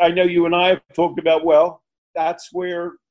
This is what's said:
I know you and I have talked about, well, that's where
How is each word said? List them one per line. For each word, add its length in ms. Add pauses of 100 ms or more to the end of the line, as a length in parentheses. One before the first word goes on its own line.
I 80
know 140
you 220
and 100
I 140
have 120 (100)
talked 280
about, 240
well, 380 (340)
that's 360
where 400 (180)